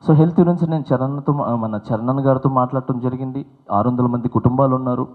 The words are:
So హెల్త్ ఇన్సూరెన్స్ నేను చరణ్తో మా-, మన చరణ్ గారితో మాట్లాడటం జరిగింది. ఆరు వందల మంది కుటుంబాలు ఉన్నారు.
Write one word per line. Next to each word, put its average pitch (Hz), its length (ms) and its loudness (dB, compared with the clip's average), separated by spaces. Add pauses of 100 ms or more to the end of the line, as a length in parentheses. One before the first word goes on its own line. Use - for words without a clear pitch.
So 156 60 8
హెల్త్ 170 260 4
ఇన్సూరెన్స్ 170 300 2
నేను 156 140 -2 (100)
చరణ్తో 139 380 -2
మా-, 123 220 -2
మన 110 260 -4 (120)
చరణ్ 123 280 -2
గారితో 135 300 2
మాట్లాడటం 127 480 -2
జరిగింది. 131 480 -6 (260)
ఆరు 104 160 2
వందల 123 180 0
మంది 120 220 -2
కుటుంబాలు 127 480 2
ఉన్నారు. 127 380 -4